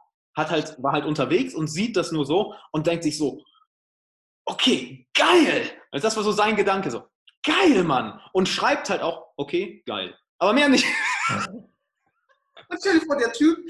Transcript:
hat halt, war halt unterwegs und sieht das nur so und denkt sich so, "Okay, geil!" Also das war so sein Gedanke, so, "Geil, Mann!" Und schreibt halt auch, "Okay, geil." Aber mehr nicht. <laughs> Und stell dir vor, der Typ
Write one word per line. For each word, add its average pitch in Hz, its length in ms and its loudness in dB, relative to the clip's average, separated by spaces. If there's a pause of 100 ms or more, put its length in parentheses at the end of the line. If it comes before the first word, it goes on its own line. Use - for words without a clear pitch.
(360)
hat 156 140 -4
halt, 156 320 -4
war 139 120 0
halt 151 120 -2
unterwegs 156 480 -2
und 156 140 -4
sieht 208 300 -4
das 165 140 -2
nur 156 140 -2
so 180 300 -2 (160)
und 156 160 -2
denkt 170 160 -2
sich 151 140 -2
so, 139 260 -4 (1040)
"Okay, - 680 -2
geil!" 285 580 4 (200)
Also 139 160 -6
das 220 100 0
war 214 60 -2
so 208 80 2
sein 208 240 2
Gedanke, 190 360 0
so, 113 120 -8 (400)
"Geil, 302 400 4
Mann!" 123 360 0 (140)
Und 185 160 2
schreibt - 400 0
halt 185 120 -2
auch, - 360 -6
"Okay, 175 480 -6
geil." 101 300 -8 (240)
Aber 202 140 2
mehr 285 160 4
nicht. 247 160 4 (260)
<laughs> - 160 -4 (1400)
Und 349 100 -10
stell 370 200 4
dir 320 60 -2
vor, 285 120 0
der 233 160 -2
Typ 320 260 2 (100)